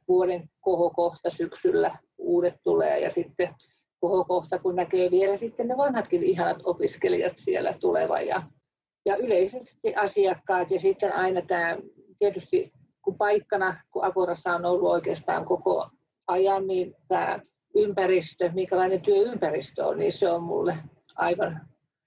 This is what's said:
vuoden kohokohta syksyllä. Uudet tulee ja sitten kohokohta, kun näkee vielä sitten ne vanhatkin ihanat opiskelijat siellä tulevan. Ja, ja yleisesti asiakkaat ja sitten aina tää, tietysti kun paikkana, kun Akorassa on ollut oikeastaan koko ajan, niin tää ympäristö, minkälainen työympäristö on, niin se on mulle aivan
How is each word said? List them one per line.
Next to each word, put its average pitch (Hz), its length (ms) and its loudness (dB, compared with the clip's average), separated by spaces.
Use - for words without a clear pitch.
vuoden 180 420 2
kohokohta 170 720 0
syksyllä. - 680 0
Uudet 175 360 0
tulee 156 360 2
ja 156 100 -2
sitten - 440 -4
kohokohta, 180 580 0
kun 180 180 -2
näkee 180 340 0
vielä 196 260 2
sitten 233 320 -6
ne 254 80 -2
vanhatkin 247 460 0
ihanat 170 420 0
opiskelijat 175 720 0
siellä - 440 -2
tulevan. 165 460 0
Ja, 175 160 -2
ja 202 100 2
yleisesti 220 800 -2
asiakkaat 190 760 0
ja 185 80 2
sitten 190 340 0
aina 185 300 0
tää, 170 340 -2
tietysti - 540 0
kun 190 140 -4
paikkana, 202 720 0
kun - 140 -4
Akorassa 180 500 -2
on 175 100 -4
ollut 175 260 2
oikeastaan 165 540 -2
koko - 460 -2
ajan, 190 400 0
niin 185 280 -4
tää 170 340 -2
ympäristö, 185 800 2
minkälainen 185 480 0
työympäristö 196 840 0
on, 151 120 -2
niin 165 140 0
se 180 180 0
on 170 120 -2
mulle 170 340 -2
aivan 170 460 -2